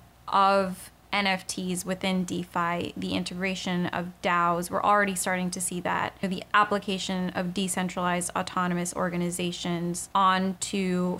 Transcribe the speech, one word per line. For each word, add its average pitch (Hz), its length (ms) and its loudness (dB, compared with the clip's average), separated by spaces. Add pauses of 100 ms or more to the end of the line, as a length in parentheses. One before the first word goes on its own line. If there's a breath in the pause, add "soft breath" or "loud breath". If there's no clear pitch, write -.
(280)
of 196 600 4 (220)
N 202 160 0
F 185 200 -2
Ts 180 380 -4
within 185 380 0
DeFi, 175 720 -2
the 185 180 -4
integration 180 760 -2
of 175 200 -4 (140)
dao. 175 480 2
We're 190 140 0
already 202 320 4
starting 185 360 0
to 185 100 -6
see 180 200 -4
that. - 400 -2
The 185 220 -2 (100)
application 190 800 2
of 180 220 -4
decentralized 180 840 0
autonomous 180 600 -2
organizations 175 1160 -2
onto 185 1080 2